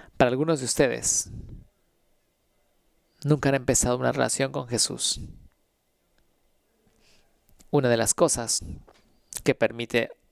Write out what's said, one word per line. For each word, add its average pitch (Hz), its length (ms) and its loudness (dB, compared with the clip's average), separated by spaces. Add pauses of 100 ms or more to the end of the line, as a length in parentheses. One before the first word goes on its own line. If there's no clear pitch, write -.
(180)
Para 123 120 6
algunos 151 280 0
de 127 80 -6
ustedes, 117 640 0 (1900)
nunca 143 240 2
han 139 60 4
empezado 123 420 2
una 127 160 0
relación 135 400 0
con 135 160 -8
Jesús. - 540 -2 (2500)
Una 135 180 4
de 117 80 6
las 117 160 2
cosas - 500 0 (800)
que 135 120 2
permite 117 560 0 (220)